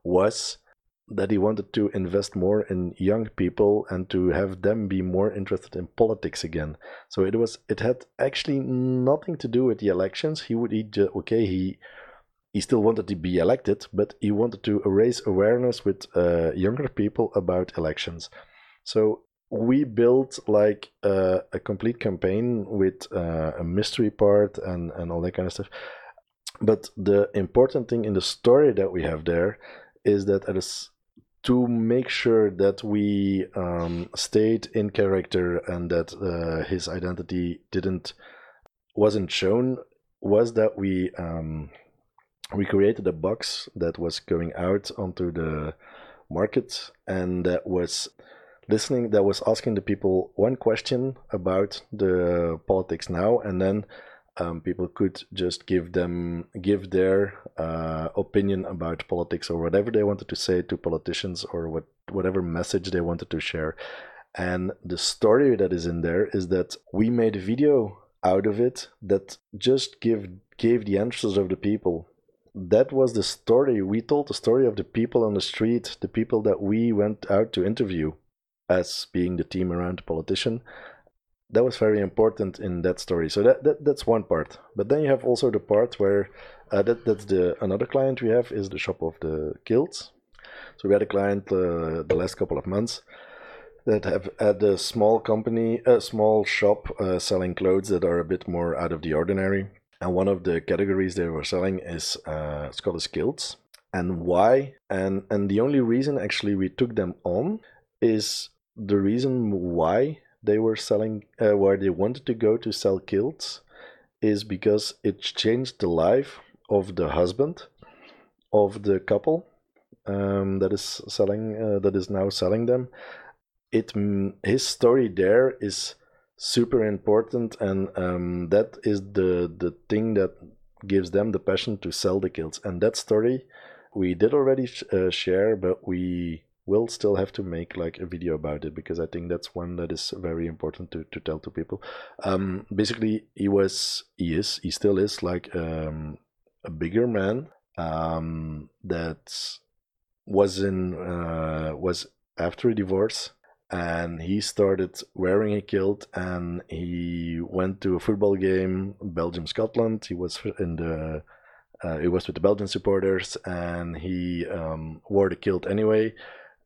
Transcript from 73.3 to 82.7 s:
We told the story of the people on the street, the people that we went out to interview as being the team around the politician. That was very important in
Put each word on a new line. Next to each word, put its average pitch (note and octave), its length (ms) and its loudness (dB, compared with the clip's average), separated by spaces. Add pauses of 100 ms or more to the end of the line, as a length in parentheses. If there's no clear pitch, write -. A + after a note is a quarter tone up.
We G2+ 180 0
told D3 260 0
the - 80 -6
story B2+ 320 4
of A2 80 0
the G2 80 -4
people A#2 400 0
on G#2+ 120 2
the G2 60 0
street, A2+ 600 -2
the - 80 -4
people A2+ 340 0
that G#2 180 2
we A2 320 0
went G#2 380 0
out G#2+ 220 2
to F2+ 120 -2
interview F#2+ 500 -2 (540)
as - 440 -2
being F2+ 240 0
the E2+ 80 -4
team F#2 260 -4
around F2+ 280 -4
the - 40 -16
politician. F#2+ 580 -4 (920)
That A2+ 120 4
was B2 140 2
very G#2+ 240 4
important G2+ 580 2
in F2 240 -4